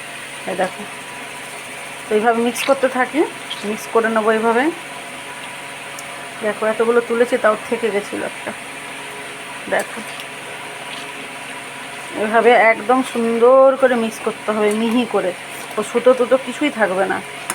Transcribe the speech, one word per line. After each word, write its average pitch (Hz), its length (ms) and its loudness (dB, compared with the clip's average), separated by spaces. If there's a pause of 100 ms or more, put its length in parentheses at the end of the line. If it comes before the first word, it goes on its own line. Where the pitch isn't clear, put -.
(460)
এই 190 100 -4
দেখো, 185 280 -4 (1200)
তো 214 60 0
এইভাবে 226 280 4
মিক্স 240 220 0
করতে 269 240 2
থাকি, 254 360 2 (400)
মিক্স 214 280 -4
করে 220 160 4
নেবো 220 220 2
এইভাবে। 226 400 2 (1700)
দেখো 214 240 -2
এতগুলো 226 420 4
তুলেছি, 233 300 2
তাও 214 180 2 (140)
থেকে 226 200 0
গেছিলো 202 360 -4
একটা। - 260 -8 (1160)
দেখো 190 300 -2 (2250)
এভাবে 220 300 6
একদম 220 520 6 (100)
সুন্দর 247 680 6
করে 254 140 6
মিক্স 226 300 0
করতে 214 280 -4
হবে, 214 200 2
মিহি 226 400 2
করে। 185 200 2 (460)
ও 214 40 -2
সুতো 240 300 4
টুতো 247 240 4
কিছুই 262 340 0
থাকবে 190 360 2
না। - 140 -2 (340)